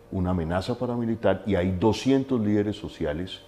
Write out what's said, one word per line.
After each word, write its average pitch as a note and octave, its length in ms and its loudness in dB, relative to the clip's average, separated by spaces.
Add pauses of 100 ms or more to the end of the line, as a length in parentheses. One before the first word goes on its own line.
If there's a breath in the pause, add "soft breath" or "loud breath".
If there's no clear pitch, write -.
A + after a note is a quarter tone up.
(100)
una F2+ 200 0
amenaza F#2 480 -2
paramilitar A2+ 680 0
y G2 120 2
hay F#2 160 2
doscientos B2+ 680 2
líderes G#2 360 2
sociales D#2+ 720 -6